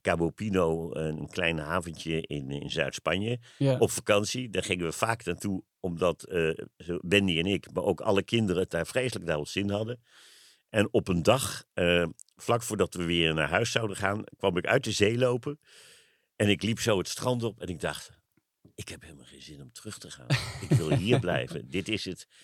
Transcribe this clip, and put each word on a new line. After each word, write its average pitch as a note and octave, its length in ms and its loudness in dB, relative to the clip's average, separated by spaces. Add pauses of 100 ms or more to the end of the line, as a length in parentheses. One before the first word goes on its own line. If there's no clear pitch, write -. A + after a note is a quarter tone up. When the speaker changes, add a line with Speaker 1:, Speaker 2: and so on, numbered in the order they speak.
Speaker 1:
Cabo E2+ 280 2
Pino, E2 640 0
een, D#2 220 -2
een D2 120 -8
klein E2+ 280 0
haventje D#2+ 640 -4
in, C#2+ 300 -6
in C#2+ 180 -6
Zuid-Spanje, F2+ 720 -2 (180)
Speaker 2:
Ja. C3+ 200 4
Speaker 1:
op G#2+ 140 4
vakantie. G#2+ 580 0
Daar F#2 140 -2
gingen F2+ 220 -2
we D#2+ 60 -2
vaak A2+ 340 -2
naartoe, F#2 380 -4 (160)
omdat, F2 440 0
eh, E2 260 0 (280)
zo F2 240 -6
Wendy F#2 380 4
en E2+ 60 2
ik, G2 280 -2
maar F2+ 100 -2
ook F2+ 180 0
alle G2 220 2
kinderen G2 380 2
het F#2 100 -2
daar E2 160 -2
vreselijk A#2 380 -4
naar D#2+ 120 0
ons D2 140 -6
zin G2+ 180 -2
hadden. A2 320 -4 (680)
En G#2+ 240 2
op A2 140 2
een F2 160 2
dag, A#2 400 2 (100)
eh, F2 320 4 (300)
vlak A#2 280 0
voordat G2 300 0
we F2+ 100 -4
weer E2+ 300 2
naar D#2 160 0
huis G#2+ 220 0
zouden A2 240 -2
gaan, G2+ 280 -2 (140)
kwam F#2 200 0
ik F2+ 80 0
uit - 180 4
de A2 80 -2
zee G#2+ 260 2
lopen. B2+ 420 -2 (760)
En G#2 140 4
ik F#2 140 4
liep A2 160 0
zo G#2+ 180 2
het F2+ 100 0
strand B2 360 -2
op A2 180 -6
en F2 60 -6
ik F2 120 -6
dacht, - 320 -6 (640)
"Ik - 140 -12
heb E2+ 120 -12
helemaal C#2+ 240 -20
geen C2+ 160 -20
zin C#2+ 200 -18
om C#2 100 -18
terug - 260 -12
te - 140 -16
gaan. - 160 -14 (420)
Ik - 80 -
wil D#2+ 160 2
hier A#2+ 300 4
Speaker 2:
<laughs> F2 40 -2
Speaker 1:
blijven. C2 420 -2
Dit F2 180 -4
is G#2+ 180 -4
het." - 220 -10 (160)